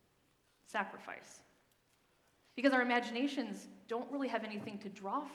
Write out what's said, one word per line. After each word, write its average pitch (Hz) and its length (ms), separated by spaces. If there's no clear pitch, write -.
sacrifice, - 760
because 262 180
our 254 80
imaginations 240 840
don't - 240
really 277 180
have 220 140
anything 208 360
to 202 100
draw 196 460